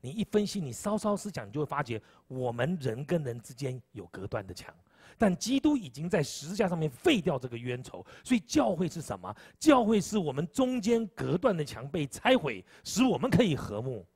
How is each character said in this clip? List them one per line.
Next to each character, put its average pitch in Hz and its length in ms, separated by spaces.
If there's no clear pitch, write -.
你 123 100
一 196 140
分 208 220
析， 202 160
你 131 100
稍 208 240
稍 208 180
思 202 160
想， 127 160
你 101 60
就 147 80
会 147 60
发 143 160
觉 113 180
我 127 240
们 127 300
人 127 240
跟 165 180
人 123 160
之 - 140
间 127 280
有 92 140
隔 95 200
断 107 200
的 92 80
墙。 - 200
但 196 180
基 269 240
督 302 160
已 185 140
经 156 180
在 180 140
十 - 240
字 190 100
架 208 100
上 175 100
面 156 120
废 214 320
掉 151 180
这 131 100
个 120 100
冤 123 240
仇， 92 220
所 254 100
以 226 60
教 233 340
会 170 140
是 156 140
什 - 180
么？ 92 160
教 262 260
会 214 160
是 208 160
我 160 160
们 151 160
中 254 320
间 226 280
隔 131 280
断 214 180
的 165 80
墙 131 240
被 147 200
拆 - 280
毁， 123 300
使 220 220
我 208 140
们 240 120
可 208 120
以 180 120
和 107 280
睦。 120 340